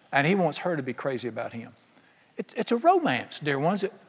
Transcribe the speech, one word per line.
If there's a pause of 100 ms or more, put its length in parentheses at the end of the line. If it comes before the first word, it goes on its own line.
(100)
and
he
wants
her
to
be
crazy
about
him. (640)
It,
it's
a
romance,
dear
ones.
It, (160)